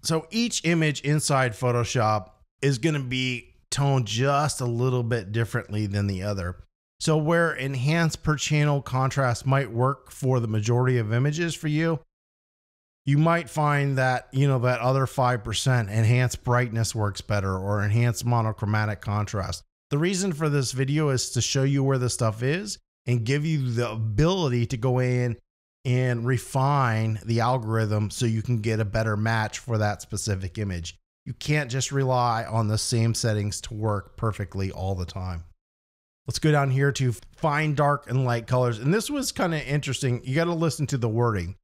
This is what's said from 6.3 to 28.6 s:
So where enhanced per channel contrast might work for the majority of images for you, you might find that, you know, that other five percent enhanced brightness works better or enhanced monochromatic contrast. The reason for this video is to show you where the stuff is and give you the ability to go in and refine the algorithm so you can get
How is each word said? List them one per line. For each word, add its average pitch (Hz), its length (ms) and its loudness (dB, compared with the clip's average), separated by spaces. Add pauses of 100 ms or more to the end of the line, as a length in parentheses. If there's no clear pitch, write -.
So 156 160 2
where 160 360 2
enhanced 139 720 0
per 151 140 2
channel 147 440 2
contrast 131 640 0
might 135 280 2
work 127 400 0
for 131 260 0
the 120 80 -2
majority 120 520 2
of 107 140 0
images 151 420 0
for - 120 -8
you, 156 320 0 (1080)
you 143 120 4
might 165 320 2
find 143 480 0
that, 127 340 0
you 139 140 2
know, 135 140 2
that 123 200 2
other 131 260 2
five 123 360 0
percent 113 480 0
enhanced 113 540 2
brightness 120 500 0
works 104 260 -2
better 98 360 -2
or 101 260 0
enhanced 117 420 2
monochromatic 107 760 0
contrast. 104 600 -4 (280)
The 143 80 0
reason 185 340 0
for 156 160 0
this 143 240 0
video 139 360 0
is 127 220 0
to 123 100 0
show 135 240 2
you 139 180 2
where 135 160 2
the 123 120 0
stuff 113 320 -2
is 180 360 -4 (280)
and 123 180 2
give 139 220 0
you 143 240 0
the 117 200 0
ability 120 760 2
to 131 100 -4
go 123 240 0
in 123 360 0 (480)
and 123 420 0
refine 123 1000 0
the 113 160 0
algorithm 110 680 0
so - 160 -4
you 113 160 0
can 120 160 -2
get 110 220 0